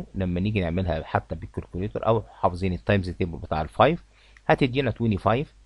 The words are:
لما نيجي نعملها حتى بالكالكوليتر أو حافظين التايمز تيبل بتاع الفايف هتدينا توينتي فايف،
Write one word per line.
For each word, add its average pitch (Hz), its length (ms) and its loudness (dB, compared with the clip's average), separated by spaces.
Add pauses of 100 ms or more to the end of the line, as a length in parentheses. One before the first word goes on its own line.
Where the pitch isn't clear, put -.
(140)
لما 90 260 -2
نيجي 104 200 0
نعملها 85 420 -2
حتى - 320 -4
بالكالكوليتر 90 720 -8
أو 110 160 2
حافظين 92 500 -2
التايمز 92 380 0
تيبل 82 280 -4
بتاع 78 240 -4
الفايف 131 420 4 (420)
هتدينا 135 440 2
توينتي 110 280 0
فايف، 120 360 0 (120)